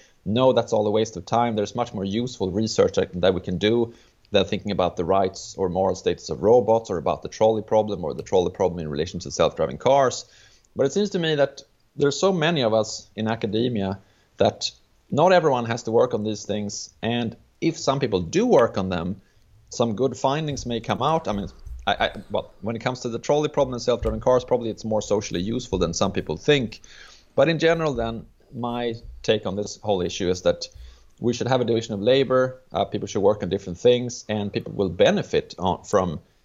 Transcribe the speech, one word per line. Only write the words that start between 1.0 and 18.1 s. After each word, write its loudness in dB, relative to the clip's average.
of -12
time. 0
There's -4
much -4
more -6
useful -4
research 2
that, -2
that 4
we -2
can -6
do 0
than 2
thinking -4
about 0
the -2
rights 0
or 0
moral 0
status -4
of -6
robots 4
or -2
about -2
the -10
trolley 2
problem 0
or -4
the -10
trolley 2
problem 0
in -6
relation -4
to -10
self-driving 0
cars." 2
But 2
it -2
seems 0
to -4
me 0
that 0
there's 2
so 4
many 2
of 2
us -2
in -2
academia -2
that 0
not 4
everyone 4
has -4
to -2
work 4
on -4
these -4
things. -6
And -2
if 0
some 0
people 0